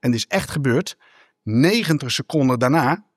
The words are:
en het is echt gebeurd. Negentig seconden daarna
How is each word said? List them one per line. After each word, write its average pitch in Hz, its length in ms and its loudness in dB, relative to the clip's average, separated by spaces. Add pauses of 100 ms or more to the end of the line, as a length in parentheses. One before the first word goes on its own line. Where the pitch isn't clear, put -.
en 127 100 -2
het 117 40 2
is 113 120 -4
echt - 240 -4
gebeurd. 139 460 -2 (460)
Negentig 151 680 0
seconden 131 480 0
daarna 143 460 2 (120)